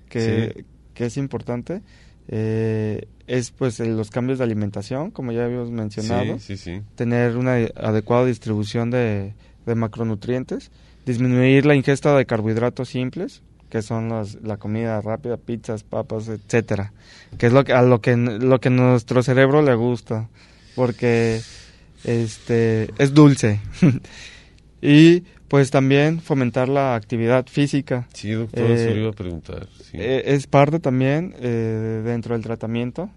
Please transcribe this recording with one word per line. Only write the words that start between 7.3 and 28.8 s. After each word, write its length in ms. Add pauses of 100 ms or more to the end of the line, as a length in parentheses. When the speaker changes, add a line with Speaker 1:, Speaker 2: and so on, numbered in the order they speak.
Speaker 1:
una 180 (200)
adecuada 500
distribución 680
de, 420 (320)
de 100
macronutrientes, 960 (340)
disminuir 600
la 100
ingesta 420
de 80
carbohidratos 640
simples, 520 (280)
que 120
son 280
las, 320
la 160
comida 440
rápida, 360
pizzas, 460
papas, 440
etcétera, 680 (440)
que 100
es 60
lo 100
que, 100
a 80
lo 200
que, 140
lo 440
que 100
nuestro 520
cerebro 400
le 140
gusta, 540 (460)
porque, 680 (640)
este, 960
es 160
dulce. 460 (220)
<laughs> 200 (840)
Y, 360 (240)
pues, 240
también 500
fomentar 480
la 260
actividad 520
física. 640
Speaker 2:
Sí, 180
doctor, 380
eso 200